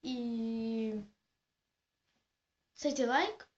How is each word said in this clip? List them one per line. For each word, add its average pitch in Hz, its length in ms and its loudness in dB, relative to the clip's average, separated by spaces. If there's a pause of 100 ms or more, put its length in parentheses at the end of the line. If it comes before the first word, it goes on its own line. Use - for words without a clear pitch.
І 226 920 -2 (1800)
ставте 277 340 0
лайк. 320 500 2